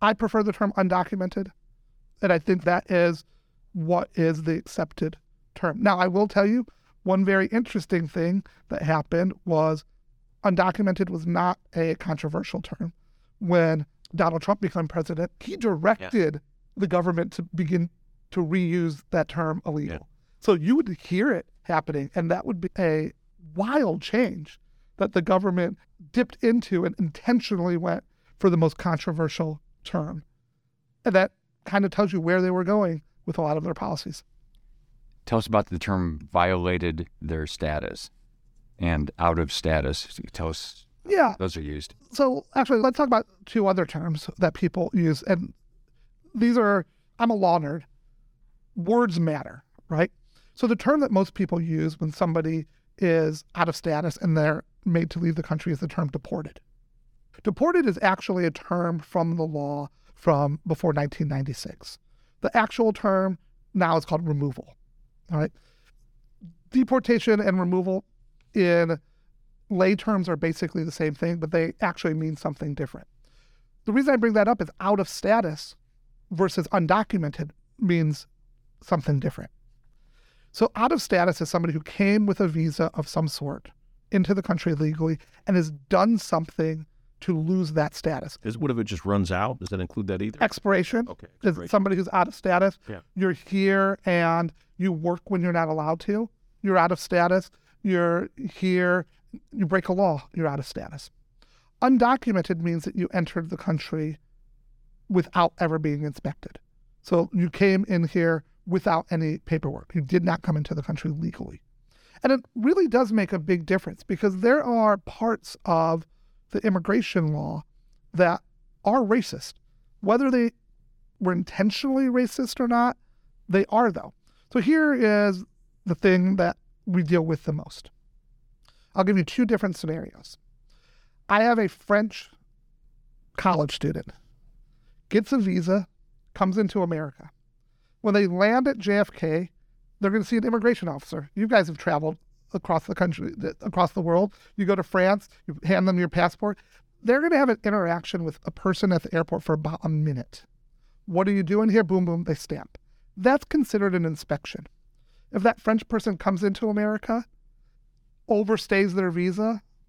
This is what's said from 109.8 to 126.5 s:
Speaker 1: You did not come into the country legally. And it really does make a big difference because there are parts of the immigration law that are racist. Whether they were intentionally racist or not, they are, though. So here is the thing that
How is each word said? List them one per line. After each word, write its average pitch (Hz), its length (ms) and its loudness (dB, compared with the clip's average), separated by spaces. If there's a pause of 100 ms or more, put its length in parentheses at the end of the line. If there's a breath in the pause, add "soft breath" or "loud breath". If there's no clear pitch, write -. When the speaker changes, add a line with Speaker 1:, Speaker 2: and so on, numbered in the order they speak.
Speaker 1:
You 165 80 -2
did 170 220 0
not 165 180 0
come 156 160 -2
into 147 160 -4
the 156 80 -6
country 160 300 -6
legally. - 500 -8 (640 soft breath)
And 254 80 4
it 269 80 4 (160)
really 311 320 2
does 233 240 2
make 208 220 0
a 185 60 -2
big 165 260 0
difference 185 380 -2
because 190 340 -2
there 240 260 4
are 220 340 2
parts - 680 -6
of 165 420 0 (440)
the 208 140 -4
immigration 185 680 0
law 151 300 -6 (500)
that 170 280 2 (440)
are 240 160 2
racist. 208 520 -2 (460)
Whether 247 320 2
they 240 200 2 (680)
were 185 140 0
intentionally 240 720 0
racist 247 540 -2
or 247 80 0
not, 240 300 2 (520)
they 196 200 2
are, 220 220 4
though. - 220 -10 (400)
So 254 60 2
here 302 340 4
is 208 500 2 (420)
the 175 100 -2
thing 185 420 4
that 175 180 0 (300)